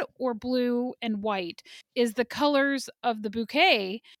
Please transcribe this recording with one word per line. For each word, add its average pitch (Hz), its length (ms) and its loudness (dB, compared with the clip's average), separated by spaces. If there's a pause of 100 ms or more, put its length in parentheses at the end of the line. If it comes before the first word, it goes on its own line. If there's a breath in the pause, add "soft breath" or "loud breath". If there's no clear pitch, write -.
(180)
or 247 140 -2
blue 247 720 -2
and 214 200 -2
white 196 400 -4 (320 loud breath)
is 240 200 2
the 247 100 0
colors 277 640 2 (140)
of 226 200 -2
the 214 60 -4
bouquet 226 720 2 (200 soft breath)